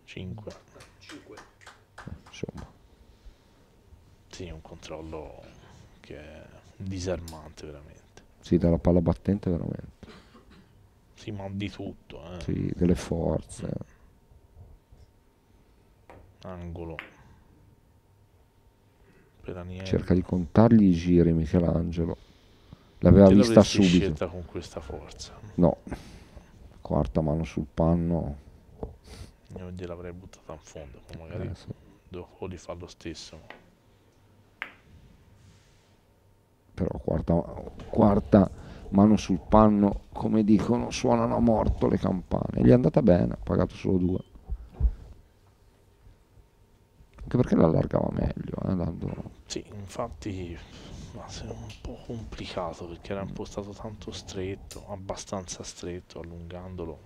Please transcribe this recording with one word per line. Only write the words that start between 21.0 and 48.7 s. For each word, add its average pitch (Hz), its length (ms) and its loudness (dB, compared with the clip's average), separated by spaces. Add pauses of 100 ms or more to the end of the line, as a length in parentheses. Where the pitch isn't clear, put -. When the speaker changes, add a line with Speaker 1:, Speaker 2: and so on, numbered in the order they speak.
Speaker 2:
Michelangelo. 82 840 0 (840)
L'aveva 98 280 10
Speaker 1:
Te 95 60 10
Speaker 2:
vista 113 200 6
Speaker 1:
l'avresti 104 280 8
Speaker 2:
subito. 90 220 6
Speaker 1:
scelta 90 240 -2
con 87 180 -12
questa - 340 -12
forza? - 520 -16 (220)
Speaker 2:
No. 87 240 4 (1000)
Quarta 80 400 -2
mano 78 240 -2
sul - 280 -8
panno. 82 760 0 (1080)
Speaker 1:
Io 92 160 -14
gliel'avrei 87 400 -12
buttata 90 400 -20
in 78 80 -16
fondo, - 460 -20
poi 82 120 -16
magari 85 300 -10
Speaker 2:
Eh, 90 60 -10
sì. - 120 -18 (420)
Speaker 1:
dopo 90 380 -14
li 92 100 -10
fa 87 180 -14
lo 87 120 -14
stesso. - 540 -16 (3250)
Speaker 2:
Però - 240 -4
quarta, 82 360 0 (540)
quarta 104 600 6 (400)
mano 101 260 6
sul 95 320 -2
panno, 104 540 6 (100)
come 110 320 0
dicono, 113 460 2
suonano 120 460 0
a 113 40 0
morto 110 480 2
le 107 100 2
campane. 95 640 -2
Gli 120 60 8
è 123 40 10
andata 147 300 6
bene, 92 300 4
ha - 100 -8
pagato 92 320 0
solo 98 240 -2
due. 90 200 0 (3000)
Anche - 140 -4
perché 127 200 0
l'allargava - 560 2
meglio, - 520 -4
eh, 95 120 -2